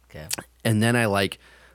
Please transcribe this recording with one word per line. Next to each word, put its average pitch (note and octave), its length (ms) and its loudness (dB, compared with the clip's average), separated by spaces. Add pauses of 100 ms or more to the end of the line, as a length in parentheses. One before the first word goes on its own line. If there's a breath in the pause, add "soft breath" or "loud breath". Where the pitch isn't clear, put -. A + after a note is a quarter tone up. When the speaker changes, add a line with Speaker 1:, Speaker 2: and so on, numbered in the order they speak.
Speaker 1:
Okay. D#2 180 -16 (380)
Speaker 2:
And A2 180 2
then A#2 120 2
I, A#2 100 2
like, G2 340 0 (360 soft breath)